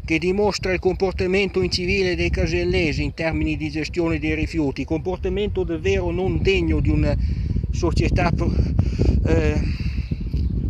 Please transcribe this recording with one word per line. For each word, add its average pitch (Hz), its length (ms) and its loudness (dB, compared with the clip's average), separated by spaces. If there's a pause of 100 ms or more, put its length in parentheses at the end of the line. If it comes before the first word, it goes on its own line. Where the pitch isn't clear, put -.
che 160 140 0
dimostra 190 540 0
il 170 80 0
comportamento 185 800 0
incivile 180 540 0
dei 175 140 0
casellesi 175 720 0
in 143 100 -4
termini 156 420 -2
di 147 140 -4
gestione 160 480 -2
dei 156 160 -2
rifiuti, 151 500 -2
comportamento 180 760 -2
davvero 170 480 0
non 175 320 0
degno 165 380 2
di 143 100 2
una 151 240 2 (560)
società 170 640 2
pro-, 170 180 0 (760)
eh, - 380 2 (1080)